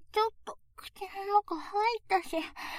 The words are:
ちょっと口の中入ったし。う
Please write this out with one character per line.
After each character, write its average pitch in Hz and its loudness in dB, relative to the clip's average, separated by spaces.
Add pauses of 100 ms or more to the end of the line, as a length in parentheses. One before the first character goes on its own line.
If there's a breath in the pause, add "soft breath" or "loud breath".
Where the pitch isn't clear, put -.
(120)
ち - 2
ょ 440 6
っ - -4 (160)
と - -14 (180)
口 - -16
の 381 -8 (340)
中 339 -2
入 440 0
っ - -16
た 381 4
し。 - -4
う - 2 (400 loud breath)